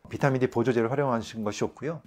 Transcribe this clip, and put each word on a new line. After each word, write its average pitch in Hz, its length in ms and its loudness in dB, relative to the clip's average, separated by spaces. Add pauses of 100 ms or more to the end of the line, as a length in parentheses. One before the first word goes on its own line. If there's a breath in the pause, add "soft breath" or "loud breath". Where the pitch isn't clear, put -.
비타민 131 300 2
D 123 100 2
보조제를 117 420 2
활용하시는 120 520 -2
것이 104 160 -4
좋고요. 135 480 -6